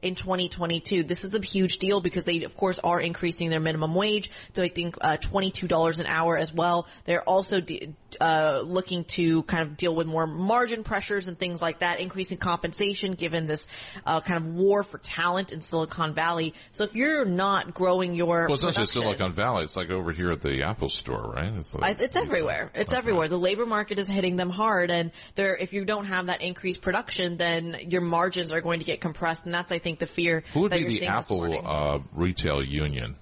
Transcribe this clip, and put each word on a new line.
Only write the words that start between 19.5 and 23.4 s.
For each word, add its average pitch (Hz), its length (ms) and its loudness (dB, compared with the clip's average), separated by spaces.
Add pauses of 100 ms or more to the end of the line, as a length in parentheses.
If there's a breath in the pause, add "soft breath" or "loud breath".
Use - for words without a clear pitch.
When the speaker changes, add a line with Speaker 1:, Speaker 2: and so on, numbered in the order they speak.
Speaker 2:
It's 73 120 -6
like 90 120 -4
over 87 240 -2
here 87 180 0
at 78 120 -2
the 69 220 0
Apple 76 260 -2
store, 57 440 -6
right? 87 220 -2
It's - 180 -8
like - 100 -2
Speaker 1:
I, 202 200 0
it's 269 120 -2
everywhere. 180 580 0
It's 214 160 -2
Speaker 2:
Okay. 254 80 0
Speaker 1:
everywhere. 196 300 2
The 175 100 0
labor 196 260 2